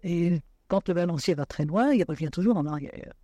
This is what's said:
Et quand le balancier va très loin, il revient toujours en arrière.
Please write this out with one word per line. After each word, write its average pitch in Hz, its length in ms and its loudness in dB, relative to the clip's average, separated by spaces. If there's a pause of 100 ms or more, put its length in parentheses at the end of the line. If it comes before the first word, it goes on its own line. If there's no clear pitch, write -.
Et 170 400 0 (260)
quand 196 200 0
le 180 80 2
balancier 175 400 2
va 143 100 -4
très - 200 -4
loin, 220 280 2
il 208 100 4
revient 151 280 -4
toujours 202 260 2
en 147 80 0
arrière. - 480 -8 (100)